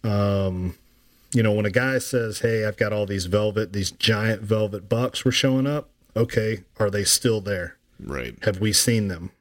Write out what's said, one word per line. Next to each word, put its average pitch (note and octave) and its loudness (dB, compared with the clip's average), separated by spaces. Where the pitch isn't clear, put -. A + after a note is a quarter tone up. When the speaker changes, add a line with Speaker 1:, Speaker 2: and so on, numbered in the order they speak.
Speaker 1:
Um, G2 0
you A#2 4
know, G#2+ 4
when G#2 2
a G2+ 0
guy B2+ 0
says, A#2 -2
"Hey, A2+ 0
I've G#2 -4
got G#2 0
all G#2 -2
these G2 -2
velvet, G#2 0
these G2 -2
giant A2 0
velvet G#2 -2
bucks A#2+ -2
were B2+ 2
showing C3 2
up," D3 -4
okay, A2 0
are G#2 2
they G2+ 0
still A2 2
there? F#2 -6
Speaker 2:
Right. B1+ -8
Speaker 1:
Have G2 0
we G#2+ 2
seen A2 2
them? E2+ -8